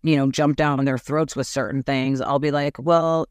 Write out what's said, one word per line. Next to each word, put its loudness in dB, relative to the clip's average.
you 4
know, 2
jump 0
down 0
their 0
throats -2
with -4
certain -4
things. 0
I'll 0
be 0
like, -2
"Well, 2